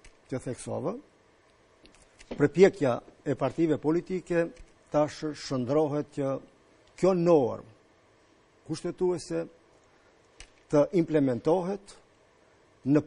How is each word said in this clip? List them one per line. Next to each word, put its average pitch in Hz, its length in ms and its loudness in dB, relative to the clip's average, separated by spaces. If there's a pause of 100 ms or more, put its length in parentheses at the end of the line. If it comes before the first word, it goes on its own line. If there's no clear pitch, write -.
(300)
që 127 160 -8
theksova, 123 500 -8 (1300)
përpjekja 147 640 4 (340)
e 147 80 -2
partive 143 480 -2
politike 170 640 -2 (500)
tash 151 300 0 (100)
shndrohet 143 800 -2
që 135 220 -4 (640)
kjo 185 180 4
normë 147 560 2 (920)
kushtetuese 170 760 -4 (1300)
të 147 140 4 (160)
implementohet 156 960 -2 (920)
në 143 220 4